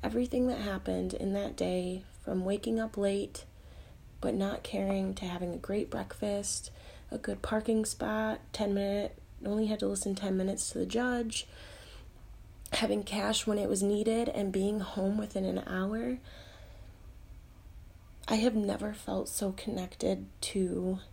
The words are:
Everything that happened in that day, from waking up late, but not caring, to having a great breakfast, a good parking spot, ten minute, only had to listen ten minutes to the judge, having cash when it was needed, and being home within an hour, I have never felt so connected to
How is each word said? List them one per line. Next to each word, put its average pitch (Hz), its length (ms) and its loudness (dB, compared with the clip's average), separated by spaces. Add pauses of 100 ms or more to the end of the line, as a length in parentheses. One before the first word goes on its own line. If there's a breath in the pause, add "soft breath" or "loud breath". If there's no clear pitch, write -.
Everything 247 440 4
that 247 120 0
happened 190 540 0
in 196 200 0
that 202 220 0
day, 180 480 0 (200)
from 185 220 0
waking 202 340 2
up 220 180 -2
late, 202 480 0 (760 loud breath)
but - 140 2
not 196 280 0
caring, 196 520 2
to 190 100 -6
having 175 280 -2
a 175 40 -4
great 202 320 -2
breakfast, - 840 -2 (380 loud breath)
a - 80 -6
good 202 240 -4
parking 220 420 2
spot, 214 560 0 (140)
ten 202 200 2
minute, 202 440 0 (280)
only 214 220 2
had 214 120 0
to 196 80 2
listen 196 280 0
ten 190 200 0
minutes 190 360 2
to 185 80 -4
the 185 60 2
judge, 240 600 0 (1300 loud breath)
having 208 300 4
cash 202 420 2
when 208 120 4
it 202 120 2
was 190 140 4
needed, 220 460 4
and 196 220 2
being 202 280 4
home 196 380 2
within 208 280 0
an 190 220 0
hour, 214 500 0 (2000 loud breath)
I 226 80 4
have 220 200 6
never 202 380 2
felt 190 360 -2
so 196 220 0
connected 190 720 0 (160)
to 180 580 0 (140)